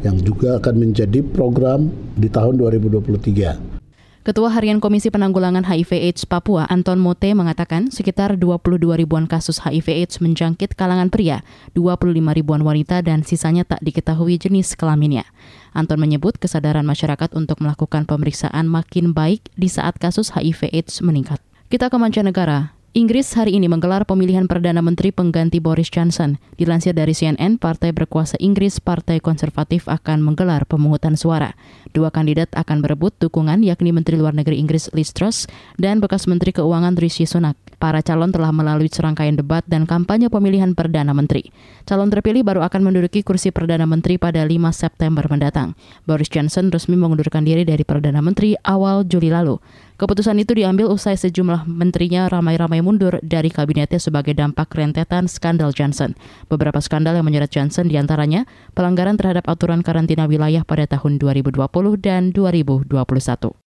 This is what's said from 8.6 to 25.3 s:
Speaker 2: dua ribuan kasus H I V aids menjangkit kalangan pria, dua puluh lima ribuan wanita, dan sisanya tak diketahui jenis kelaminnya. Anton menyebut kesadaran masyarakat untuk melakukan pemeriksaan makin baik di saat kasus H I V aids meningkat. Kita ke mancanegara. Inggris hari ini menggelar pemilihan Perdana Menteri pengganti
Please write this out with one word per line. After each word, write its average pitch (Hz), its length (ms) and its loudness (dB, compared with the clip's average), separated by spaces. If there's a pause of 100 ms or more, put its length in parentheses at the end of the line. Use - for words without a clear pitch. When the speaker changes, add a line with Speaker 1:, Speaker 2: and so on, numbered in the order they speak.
Speaker 2:
dua 170 160 2
ribuan 160 320 0
kasus 160 400 -4
H 143 80 -2
I 160 80 0
V - 80 -2
aids 175 320 -2
menjangkit 165 560 0
kalangan 180 320 0
pria, 156 320 0 (320)
dua 180 240 2
puluh 175 160 2
lima 160 160 2
ribuan 151 320 0
wanita, 151 400 0
dan 156 240 0
sisanya 170 400 0
tak - 160 -6
diketahui 165 560 0
jenis 190 400 0
kelaminnya. 151 480 2 (480)
Anton 156 240 0
menyebut 151 400 0
kesadaran 151 480 0
masyarakat 147 480 -2
untuk 156 240 -4
melakukan 151 480 -2
pemeriksaan 151 640 -2
makin 170 400 0
baik 160 320 0 (160)
di 180 80 0
saat - 320 -4
kasus 180 320 -2
H - 80 -2
I 160 160 0
V - 160 -6
aids - 320 -6
meningkat. 147 400 -2 (240)
Kita 254 240 0
ke 247 80 0
mancanegara. 185 800 0 (140)
Inggris 233 400 2
hari 220 240 2
ini 190 80 4
menggelar 175 400 0
pemilihan 185 400 2
Perdana 175 320 0
Menteri 170 320 2
pengganti 170 480 0